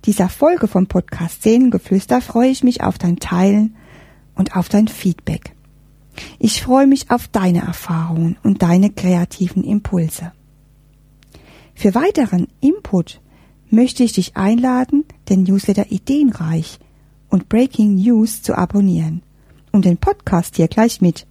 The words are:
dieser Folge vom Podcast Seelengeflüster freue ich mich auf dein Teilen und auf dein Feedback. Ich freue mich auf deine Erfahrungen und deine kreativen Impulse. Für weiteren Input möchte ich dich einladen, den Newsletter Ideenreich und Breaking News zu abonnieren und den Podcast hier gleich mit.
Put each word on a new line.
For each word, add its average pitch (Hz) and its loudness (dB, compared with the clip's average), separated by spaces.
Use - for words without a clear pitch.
dieser 196 2
Folge 311 0
vom 190 0
Podcast - -6
Seelengeflüster 226 2
freue 247 0
ich 262 -2
mich 247 0
auf 190 -2
dein 175 -2
Teilen 208 0
und - -2
auf 180 -2
dein 214 2
Feedback. - -6
Ich - -2
freue 269 4
mich 269 2
auf - -2
deine 185 0
Erfahrungen 165 -4
und 196 0
deine 185 4
kreativen 180 -2
Impulse. 175 -4
Für 196 0
weiteren 247 0
Input 269 -2
möchte 247 2
ich 226 0
dich - -4
einladen, 254 0
den 190 2
Newsletter 196 0
Ideenreich 190 -2
und - -2
Breaking 220 0
News 220 0
zu - -4
abonnieren 175 -2
und 196 2
den 175 4
Podcast - -4
hier 160 0
gleich 226 0
mit. 175 -2